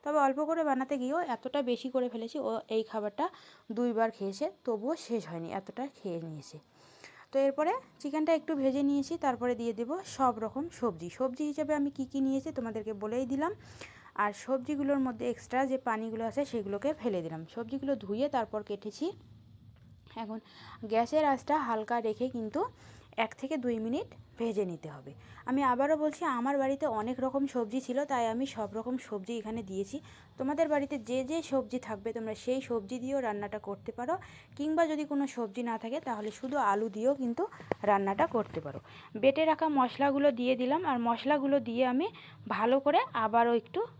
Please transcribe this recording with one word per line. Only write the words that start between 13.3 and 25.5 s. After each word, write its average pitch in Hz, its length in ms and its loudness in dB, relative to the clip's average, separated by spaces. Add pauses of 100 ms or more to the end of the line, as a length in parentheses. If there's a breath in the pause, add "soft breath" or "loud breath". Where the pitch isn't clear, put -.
আর 208 160 2 (140)
সবজিগুলোর 277 540 0
মধ্যে 240 300 -2
এক্সট্রা 240 360 -2
যে 262 120 0 (100)
পানিগুলো 220 380 -2
আছে, 226 200 0
সেগুলোকে 202 480 -2
ফেলে 214 280 -2
দিলাম। 160 200 -6 (120)
সবজিগুলো 269 420 -2
ধুয়ে 214 300 -2 (100)
তারপর 214 280 -2
কেটেছি। 208 440 -6 (1160)
এখন 220 160 -8 (520 loud breath)
গ্যাসের 233 340 4
আঁচটা 277 300 4 (120)
হালকা 226 300 0 (100)
রেখে 220 180 0 (100)
কিন্তু 226 260 -2 (560 loud breath)
এক 226 220 0
থেকে 269 180 -4
দুই 240 220 0
মিনিট 240 280 -2 (300)
ভেজে 214 280 0
নিতে 160 240 -8
হবে। 139 220 -16 (340 loud breath)
আমি 262 180 0